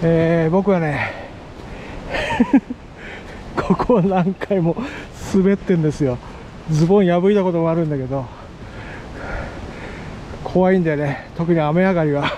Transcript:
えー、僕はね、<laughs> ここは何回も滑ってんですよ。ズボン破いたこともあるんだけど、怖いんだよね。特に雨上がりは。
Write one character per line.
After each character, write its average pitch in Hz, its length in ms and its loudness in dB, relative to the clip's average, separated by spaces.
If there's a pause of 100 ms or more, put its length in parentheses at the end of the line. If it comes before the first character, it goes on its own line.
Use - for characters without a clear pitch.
え 165 440 4
ー、 160 40 2
僕 190 200 4
は 185 80 4
ね、 143 340 -2 (1400)
<laughs> - 1040 -4
こ - 200 2
こ - 200 2
は 202 60 6
何 185 320 2
回 196 260 -2
も 165 160 2 (580)
滑 190 200 6
っ 202 40 0
て 190 180 0
ん 170 60 2
で 151 100 2
す - 120 -2
よ。 127 140 0 (520)
ズ 156 160 4
ボ 202 160 6
ン 190 40 6
破 175 260 4
い 208 40 6
た 196 80 4
こ 180 80 2
と 170 80 0
も 165 100 2
あ 160 60 2
る 170 60 2
ん 160 80 0
だ 147 80 -2
け 135 60 -2
ど、 131 220 -4 (2250)
怖 185 300 4
い 190 60 4
ん 175 40 2
だ 160 80 2
よ 147 60 0
ね。 143 300 -2 (100)
特 170 160 2
に 165 60 4
雨 156 240 2
上 190 100 4
が 170 100 2
り 151 100 2
は。 143 240 0